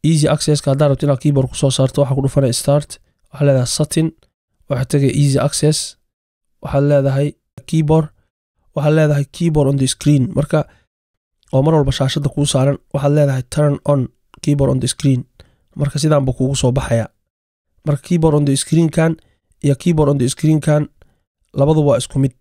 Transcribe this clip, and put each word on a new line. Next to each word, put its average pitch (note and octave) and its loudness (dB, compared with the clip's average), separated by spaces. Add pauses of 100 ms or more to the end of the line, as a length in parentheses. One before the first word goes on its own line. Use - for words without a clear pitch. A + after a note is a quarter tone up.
Easy D3+ 2
access-ka D3+ 0
haddaad C#3+ 2
rabto C#3 -2
inaad C#3 0
keyboard C3+ 0
ku - -14
soo C#3 0
saarto, C3 0
waxaad C3+ 0
ku C3+ -2
dhufanay C3+ 0
start. - -2 (320)
Waxaad C#3+ 0
leedahay B2+ 2 (100)
setting. D#3+ -2 (600)
Waxaad C3 -4
tegay C#3 2 (100)
easy C#3 2
access. - -2 (680)
Waxaad C#3 -2
leedahay C#3 0 (420)
keyboard. D#3+ 2 (680)
Waxaad D3 0
leedahay D3 2
keyboard D#3 0
on C#3 0
the C3 0
screen. C#3+ 2 (120)
Marka D3 -2 (920)
oo C3+ 2
mar D#3+ 2
walba C#3+ 2
shaashadda C#3+ -2
kuu C#3+ -2
saaran, C#3 0 (160)
waxaad C#3+ 0
leedahay C3+ 0 (120)
turn D3+ 2 (120)
on C#3 0 (340)
keyboard C#3 0
on C3 0
the B2 -4
screen. C3 -2 (540)
Marka C#3+ -4
sidaan D3 2
buu C3 -2
kuugu C3+ -2
soo B2 0
baxayaa. A#2 -2 (800)
Marka D3 -2
keyboard D#3+ 2
on D3 2
the C#3 0
screen-kan D#3+ 0 (480)
iyo C#3 2
keyboard D#3 0
on C#3+ 2
the B2 0
screen-kan D3+ 0 (680)
labadu D3 2
waa C#3+ 2
isku B2+ -6
mid. C3+ 0